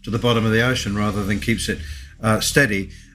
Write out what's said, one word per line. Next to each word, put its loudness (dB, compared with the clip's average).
to -8
the 0
bottom 2
of 2
the 4
ocean 0
rather -2
than -2
keeps -2
it, -4
uh, 2
steady. 2